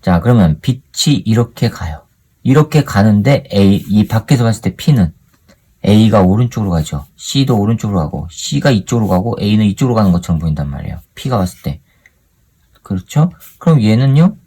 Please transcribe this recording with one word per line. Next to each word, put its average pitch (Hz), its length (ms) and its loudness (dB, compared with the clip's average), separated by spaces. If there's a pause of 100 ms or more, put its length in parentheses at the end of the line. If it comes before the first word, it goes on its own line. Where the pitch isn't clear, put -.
자, 87 180 0
그러면 98 420 2
빛이 - 540 -2
이렇게 113 560 -2
가요. 80 340 -12 (380)
이렇게 151 400 2
가는데 104 680 2
A, 98 240 4
이 104 320 0
밖에서 120 340 0
봤을 113 180 0
때 - 140 -4
P는 104 400 0 (720)
A가 107 360 4
오른쪽으로 107 500 0
가죠. 76 420 -4
C도 127 420 -2
오른쪽으로 104 440 -2
가고, 76 280 -6
C가 - 440 -2
이쪽으로 110 340 -2
가고, 92 340 -2
A는 107 260 0
이쪽으로 117 280 0
가는 104 160 2
것처럼 85 300 0
보인단 76 280 -4
말이에요. - 300 -10 (160)
P가 127 240 -4
봤을 92 240 -4
때. - 180 -8 (1040)
그렇죠? 147 480 -2 (300)
그럼 156 200 2
얘는요? 135 560 2 (100)